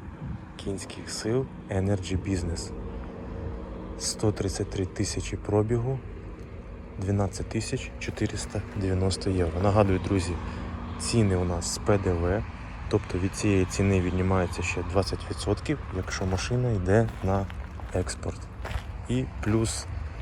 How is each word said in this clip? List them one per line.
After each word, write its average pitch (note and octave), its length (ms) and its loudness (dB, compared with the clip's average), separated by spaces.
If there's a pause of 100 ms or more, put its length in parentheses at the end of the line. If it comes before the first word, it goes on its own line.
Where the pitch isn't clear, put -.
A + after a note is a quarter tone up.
(580)
кінських - 520 -6
сил, B2+ 360 0 (240)
Energy F#2+ 480 2
Business. F2 540 -2 (1300)
Сто - 320 0
тридцять G2 380 -2
три F#2+ 160 -2
тисячі F#2+ 520 -4
пробігу, A#2 600 2 (960)
дванадцять G2+ 520 0
тисяч - 500 -2
чотириста - 600 -4 (140)
дев'яносто F#2+ 540 2
євро. F2 320 2
Нагадую, G2 380 6
друзі, F2 340 2 (640)
ціни G#2 360 4
у F2+ 100 4
нас E2+ 280 0
з - 40 -4
П G#2 200 4
Д F#2+ 160 4
В, F2 300 2 (460)
тобто - 280 2
від F#2 180 0
цієї G2 300 6
ціни G2 360 4
віднімається F#2 600 2
ще F2 220 -2
двадцять F2 460 0
відсотків, C3 500 0 (180)
якщо - 280 -2
машина A#2+ 460 2
йде G#2 380 6 (140)
на F#2+ 220 2 (480)
експорт. - 460 -2 (720)
І B2+ 160 2 (180)
плюс A2 420 2 (360)